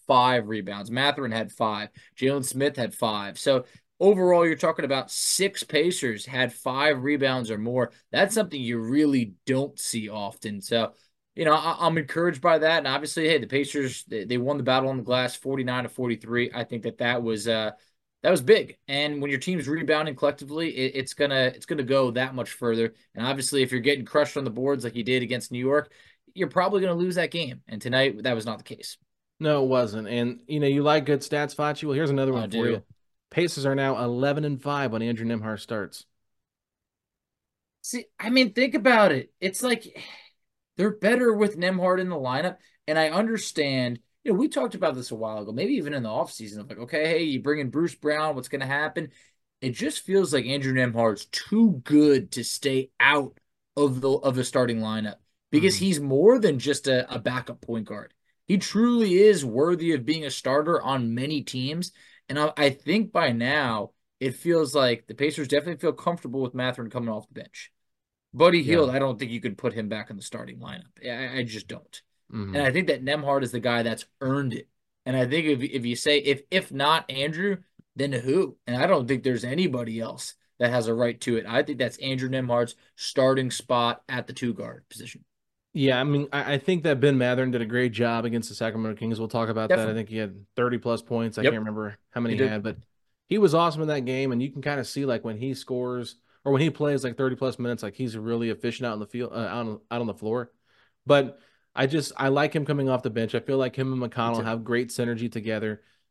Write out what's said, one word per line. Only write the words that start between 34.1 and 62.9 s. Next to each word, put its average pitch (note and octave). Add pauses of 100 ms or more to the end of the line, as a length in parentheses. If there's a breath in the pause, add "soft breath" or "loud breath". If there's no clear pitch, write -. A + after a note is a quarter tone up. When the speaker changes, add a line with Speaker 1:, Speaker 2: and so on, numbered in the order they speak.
Speaker 2:
and C#3+
five C#3
when A2+
Andrew A#2
Nembhard A2
starts. - (1800)
Speaker 1:
See, - (120)
I G#3+
mean, B3+
think B3+
about A3
it. C3
It's F#3+
like, A#3+ (760 loud breath)
they're G3+
better A#3
with G3+
Nembhard F#3
in F#3
the F3+
lineup. C#3+ (280 soft breath)
And D#3
I D#3
understand, D3 (240)
you -
know, F#3
we C4
talked C4
about D#3+
this B2+
a A#2+
while G#2+
ago, G#2
maybe F3+
even D3
in B2+
the A2
offseason A2
of G2+
like, G2+
okay, D3+
hey, E3
you C3+
bring D3
in C3+
Bruce D#3
Brown, D3+
what's B2
gonna C3+
happen? D3 (500 soft breath)
It C3
just D3+
feels F#3+
like B2+
Andrew C3+
Nembhard's A#2
too G#3
good D3
to A#2+
stay C3+ (100)
out C#3 (400)
of C3+
the, C3+
of C3+
the B2+
starting A#2+
lineup G#2+ (340)
because F3+
Speaker 2:
Mm-hmm. F#3+
Speaker 1:
he's F3+
more D3
than E3
just C3+
a, B2+
a A#2
backup B2+
point A2+
guard. - (320)
He G3
truly A3
is G3+
worthy D#3+
of B2
being D#3
a C#3
starter D3+
on B2
many C#3
teams. D3 (400 soft breath)
And C#3+
I, D3+
I C#3+
think F#3+